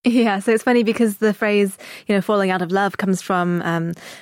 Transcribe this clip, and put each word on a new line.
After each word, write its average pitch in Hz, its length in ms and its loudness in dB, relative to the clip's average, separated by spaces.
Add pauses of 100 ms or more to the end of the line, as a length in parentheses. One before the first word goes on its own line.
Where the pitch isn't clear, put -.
Yeah, 226 300 2
so 202 140 -2
it's 220 100 2
funny 240 220 2
because 214 340 0
the 214 160 2
phrase, 208 460 0 (260)
you 220 80 0
know, 196 80 2
"falling 196 300 0
out 185 100 0
of 170 100 -6
love" 196 260 0
comes 190 260 -2
from, 175 400 0
um, 170 300 -2 (280)